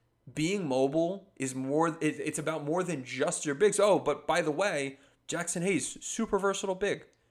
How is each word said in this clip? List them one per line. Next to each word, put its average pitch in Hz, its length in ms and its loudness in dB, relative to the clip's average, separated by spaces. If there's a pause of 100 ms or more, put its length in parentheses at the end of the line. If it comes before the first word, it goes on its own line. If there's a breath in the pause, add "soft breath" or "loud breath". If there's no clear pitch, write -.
(340 soft breath)
Being 175 340 0
mobile 160 680 0
is 131 180 -4
more, 139 340 2
it, 156 120 -4
it's 151 380 -2
about 156 260 -4
more 170 200 0
than 151 200 -6
just 131 400 -2
your 143 120 -2
bigs. 202 240 4
Oh, 196 180 6
but 143 280 -2
by 160 140 2
the 156 120 0
way, 147 460 -2 (280 loud breath)
Jackson 170 360 -4
Hayes, 180 380 0
super 214 380 -2
versatile 190 380 -2
big. 185 300 -2 (240)